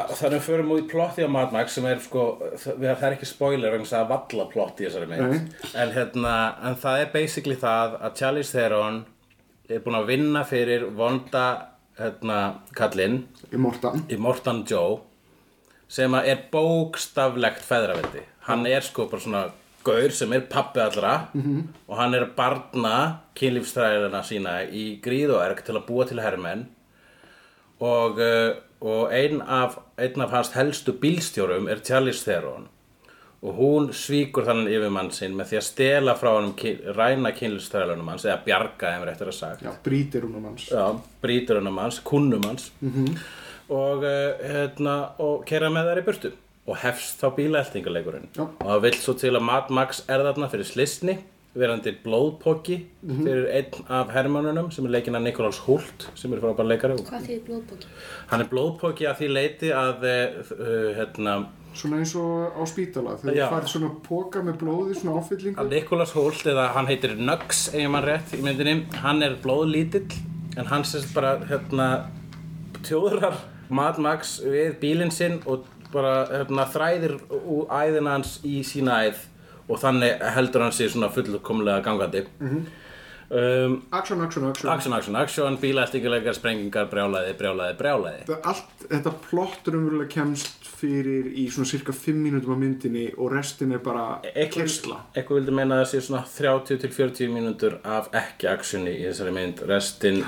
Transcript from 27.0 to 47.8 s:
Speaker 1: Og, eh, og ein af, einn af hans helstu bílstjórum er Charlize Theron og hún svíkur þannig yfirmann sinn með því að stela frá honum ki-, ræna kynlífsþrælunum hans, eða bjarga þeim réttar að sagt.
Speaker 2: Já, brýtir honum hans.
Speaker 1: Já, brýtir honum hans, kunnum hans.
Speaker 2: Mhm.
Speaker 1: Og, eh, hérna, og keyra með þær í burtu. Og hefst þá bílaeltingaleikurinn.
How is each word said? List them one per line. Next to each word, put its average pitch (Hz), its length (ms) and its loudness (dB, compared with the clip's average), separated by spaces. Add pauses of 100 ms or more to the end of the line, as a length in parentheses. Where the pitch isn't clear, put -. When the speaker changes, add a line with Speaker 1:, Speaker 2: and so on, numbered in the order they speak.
Speaker 1:
Og, 117 380 4
eh, 113 340 4 (280)
og 110 320 2
ein 143 280 2
af, 127 360 0 (200)
einn 127 240 -2
af 110 100 -2
hans 120 220 2
helstu 135 400 0
bílstjórum 107 760 0
er 107 140 0
Charlize 127 420 2
Theron 71 420 -2 (760)
og 95 120 -6
hún 143 340 4
svíkur 139 560 0
þannig 113 280 2
yfirmann 101 380 0
sinn 95 240 -6
með 95 160 -6
því 110 60 0
að 101 100 -4
stela 135 480 4
frá 120 180 4
honum 104 220 2
ki-, 110 240 -4 (160)
ræna 120 360 4
kynlífsþrælunum 92 800 -4
hans, 90 160 -6
eða 95 180 0
bjarga 95 520 2
þeim 87 100 -6
réttar 87 220 -6
að 92 60 -6
sagt. - 280 -8
Speaker 2:
Já, - 100 -8 (120)
brýtir 135 400 0
honum 110 220 -8
hans. 113 260 -12
Speaker 1:
Já, 104 160 2 (340)
brýtir 120 380 2
honum 98 180 -2
hans, 113 220 -4
kunnum 135 460 2
hans. - 260 -8 (100)
Speaker 2:
Mhm. 135 320 0 (560)
Speaker 1:
Og, 139 340 0
eh, 143 380 0
hérna, 143 800 -2
og 147 260 0
keyra 156 240 2
með 165 240 2
þær 180 80 2
í 170 40 -6
burtu. - 260 -2 (360)
Og 98 100 -4
hefst - 440 -4
þá 139 140 4
bílaeltingaleikurinn. 95 1000 -2